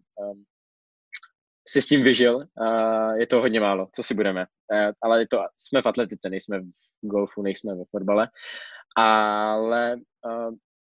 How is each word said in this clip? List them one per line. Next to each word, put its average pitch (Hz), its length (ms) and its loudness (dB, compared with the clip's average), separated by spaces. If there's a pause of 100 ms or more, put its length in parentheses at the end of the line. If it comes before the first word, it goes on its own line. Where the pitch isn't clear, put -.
(240)
ehm, 101 200 -12 (1200)
si 139 140 0
s - 60 -6
tím 143 160 4
vyžil. 120 380 4
Eh, 113 800 0
je 117 80 0
to 123 140 2
hodně 113 180 0
málo, 98 360 0
co 120 80 -8
si - 100 -6
budeme. 98 320 0 (280)
Eh, 104 180 2 (120)
ale 113 180 4
je 110 60 -2
to, 123 100 0 (200)
jsme - 240 -2
v - 40 -2
atletice, 104 440 -2
nejsme 95 300 -6
v 90 120 -14 (300)
golfu, 101 400 -4
nejsme 98 340 -6
ve 90 160 -10
fotbale. 101 380 0 (680)
Ale, 110 960 2
eh, 117 580 -10 (460)